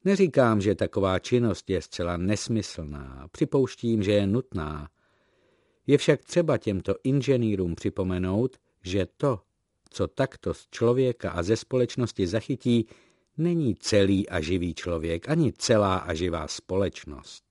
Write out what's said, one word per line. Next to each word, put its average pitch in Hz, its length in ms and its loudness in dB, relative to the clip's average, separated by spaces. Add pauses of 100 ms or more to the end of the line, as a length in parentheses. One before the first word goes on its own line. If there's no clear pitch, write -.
Neříkám, 143 560 4
že 98 140 2
taková 92 440 0
činnost 117 520 0
je 90 120 0
zcela 87 340 -6
nesmyslná, 78 1160 -4
připouštím, 120 680 0
že 98 100 2
je 101 140 4
nutná. 80 640 -4 (1000)
Je 139 120 6
však - 260 2
třeba 156 340 2
těmto 98 360 -2 (100)
inženýrům 120 720 2
připomenout, 92 840 -2 (260)
že 92 240 -2 (100)
to, 131 240 -2 (500)
co - 180 -2
takto - 460 -4
z - 160 -14
člověka 120 600 0
a 87 120 -4
ze 101 140 2
společnosti 120 680 -2
zachytí, 117 600 0 (520)
není 160 360 0
celý 98 540 2
a 90 120 -2
živý 85 340 -2
člověk, 82 540 -4
ani 151 240 2
celá 101 440 2
a 87 180 -4
živá 82 340 -4
společnost. - 1040 -6